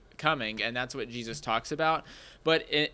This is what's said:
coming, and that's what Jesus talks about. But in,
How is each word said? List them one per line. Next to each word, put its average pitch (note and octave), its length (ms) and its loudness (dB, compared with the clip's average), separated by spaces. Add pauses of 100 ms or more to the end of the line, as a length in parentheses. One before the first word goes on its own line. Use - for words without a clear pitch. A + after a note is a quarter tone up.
(200)
coming, A2+ 420 0
and A#2 140 -2
that's B2+ 180 -2
what A#2+ 160 -4
Jesus A#2 320 -8
talks A2+ 300 0
about. D#3 340 2 (380)
But D#3+ 260 4
in, D3 240 2